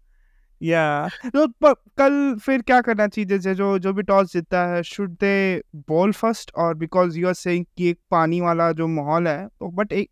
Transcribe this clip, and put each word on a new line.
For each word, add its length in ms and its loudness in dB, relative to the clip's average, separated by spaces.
<laughs> 400 -20
या, 460 0
तो 380 0
प-, 340 2
कल 420 2
फिर 240 -2
क्या 180 4
करना 280 0
चाहिए? 200 -4
जैसे 260 -2
जो, 240 0
जो 140 -2
भी 100 -4
टॉस 300 2
जीतता 340 -2
है, 160 -2
should 280 -8
they 500 0
bowl 320 2
first? 300 -4
और 200 0
because 360 0
you 140 -4
are 140 0
saying 260 -2
कि 140 0
एक 80 -4
पानी 300 2
वाला 320 2
जो 140 -2
माहौल 420 0
है, 200 -4
तो 340 -6
but 100 -6
ए-, 200 -2